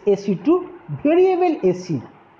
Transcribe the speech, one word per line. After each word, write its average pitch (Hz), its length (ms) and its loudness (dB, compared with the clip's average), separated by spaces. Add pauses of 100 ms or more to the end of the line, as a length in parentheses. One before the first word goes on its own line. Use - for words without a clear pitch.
এসি 196 400 0
to 294 60 4 (540)
variable 349 580 2
এসি 180 360 -2 (400)